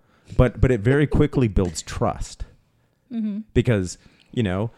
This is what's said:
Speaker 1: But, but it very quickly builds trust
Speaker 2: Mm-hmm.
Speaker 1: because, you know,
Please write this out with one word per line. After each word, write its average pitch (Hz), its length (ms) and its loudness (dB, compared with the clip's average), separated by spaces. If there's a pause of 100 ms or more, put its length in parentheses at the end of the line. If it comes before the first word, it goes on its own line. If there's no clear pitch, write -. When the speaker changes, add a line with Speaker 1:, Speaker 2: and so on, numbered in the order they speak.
(360)
Speaker 1:
But, 127 240 4
but 127 120 4
it 117 80 0
very 135 260 2
quickly 143 400 2
builds 90 360 -2
trust - 640 -6 (680)
Speaker 2:
Mm-hmm. 214 300 -4 (120)
Speaker 1:
because, 104 420 0 (360)
you 123 100 -2
know, 98 360 -2